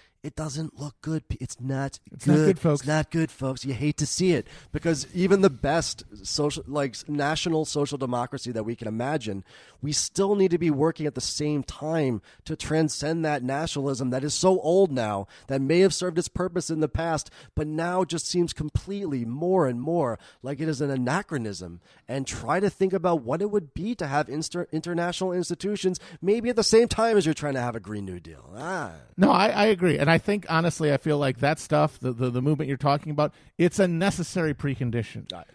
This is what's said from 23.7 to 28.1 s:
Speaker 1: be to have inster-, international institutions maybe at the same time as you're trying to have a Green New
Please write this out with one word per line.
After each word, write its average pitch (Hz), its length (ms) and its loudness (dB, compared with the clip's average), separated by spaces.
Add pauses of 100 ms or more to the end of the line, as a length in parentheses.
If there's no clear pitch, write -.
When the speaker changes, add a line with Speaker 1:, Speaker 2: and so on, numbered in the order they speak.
Speaker 1:
be 214 220 -4
to 165 100 -4
have 143 240 0
inster-, 156 420 -6
international 175 600 -2
institutions 185 680 -2 (220)
maybe 214 260 2
at 240 80 -2
the 226 80 4
same 226 240 6
time 226 300 2
as 156 80 4
you're 156 80 2
trying 147 200 -4
to 131 60 -2
have 120 160 -2
a 113 40 -8
Green 101 260 -8
New 90 140 -10